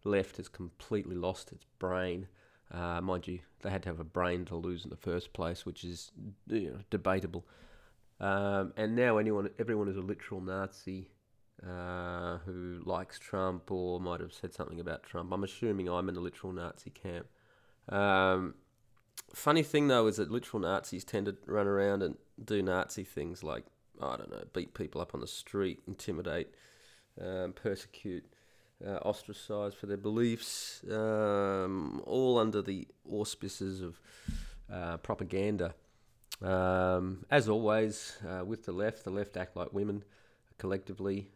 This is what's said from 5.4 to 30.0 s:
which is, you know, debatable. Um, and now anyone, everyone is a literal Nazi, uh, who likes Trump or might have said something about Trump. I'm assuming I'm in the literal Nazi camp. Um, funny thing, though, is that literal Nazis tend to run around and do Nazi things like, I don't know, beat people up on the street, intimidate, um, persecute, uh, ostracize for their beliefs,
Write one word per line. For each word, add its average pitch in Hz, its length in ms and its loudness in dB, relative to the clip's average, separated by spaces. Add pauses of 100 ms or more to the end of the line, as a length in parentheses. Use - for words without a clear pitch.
which 85 200 -8
is, 87 260 -10 (380)
you 98 240 0
know, - 60 -10 (120)
debatable. 95 560 0 (720)
Um, 98 580 2
and 110 200 0
now 120 220 6
anyone, 104 300 2 (120)
everyone 107 260 2
is 95 100 -2
a 98 40 -2
literal 95 400 -6
Nazi, 95 680 -6 (520)
uh, 90 760 -6
who 90 460 -8
likes 90 320 -2
Trump 95 540 -2
or 90 300 0
might 87 180 -2
have 82 140 -8
said - 220 -10
something 85 260 -6
about 85 240 -6
Trump. 87 280 -6
I'm 98 120 0
assuming 98 440 0
I'm 90 200 2
in 90 80 -2
the 87 40 -4
literal 90 320 -6
Nazi 87 380 -8
camp. 87 380 -10 (600)
Um, 95 680 6 (800)
funny 156 300 4
thing, 147 240 4
though, 120 220 8
is 104 80 2
that 95 160 0
literal 117 280 -2
Nazis 90 440 0
tend 104 220 -2
to 98 100 -2 (100)
run 101 220 4
around 101 340 4
and 85 140 0 (280)
do 104 180 2
Nazi 92 400 2
things 85 400 -6
like, 73 220 -4 (340)
I 65 200 -2
don't 50 120 -10
know, 50 220 -10
beat - 220 -4
people - 260 -4
up - 140 -6
on 62 80 -6
the - 40 -6
street, - 600 -2
intimidate, 87 680 -4 (640)
um, 92 360 -4
persecute, - 720 -6 (600)
uh, 98 100 -4
ostracize 104 760 -4
for - 140 -8
their 101 100 2
beliefs, 113 960 0